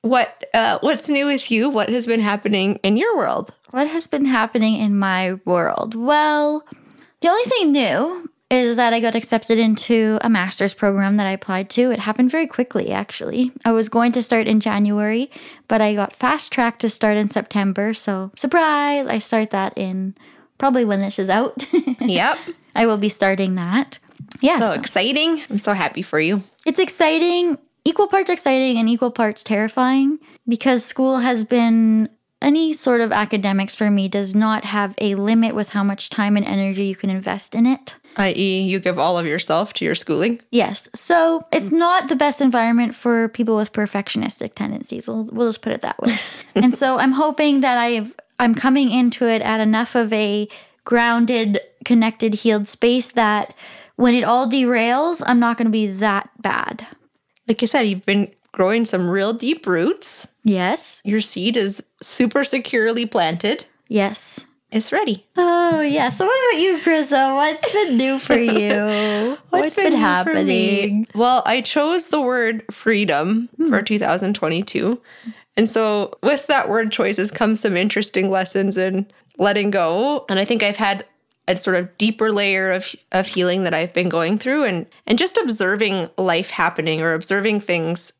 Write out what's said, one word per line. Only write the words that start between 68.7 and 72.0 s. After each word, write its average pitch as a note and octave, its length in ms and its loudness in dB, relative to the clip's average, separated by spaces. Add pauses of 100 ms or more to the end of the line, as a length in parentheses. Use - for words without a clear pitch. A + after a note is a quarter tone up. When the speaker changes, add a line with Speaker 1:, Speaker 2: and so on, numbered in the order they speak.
Speaker 1:
<laughs> G#3+ 720 -2
What's - 20 -2
Speaker 2:
What's D#4 240 0
Speaker 1:
been F#4+ 160 2
Speaker 2:
been - 20 2
Speaker 1:
new F#3 300 2
for D#4+ 100 0
me? - 60 0 (420)
Speaker 2:
happening? G#3 320 0
Speaker 1:
Well, B3 320 2
I B3+ 160 2
chose D#4+ 480 0